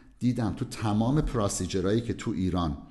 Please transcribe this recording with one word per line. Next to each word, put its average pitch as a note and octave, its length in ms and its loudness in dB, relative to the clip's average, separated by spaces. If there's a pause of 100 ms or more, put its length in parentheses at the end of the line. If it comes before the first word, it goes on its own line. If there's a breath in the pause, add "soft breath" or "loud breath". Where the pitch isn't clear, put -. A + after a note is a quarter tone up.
(200 loud breath)
دیدم A#2 340 0
تو - 120 -4
تمام A2+ 560 2
پروسیجرایی G2 800 0
که - 120 -2
تو - 180 -6
ایران F2 460 0 (140)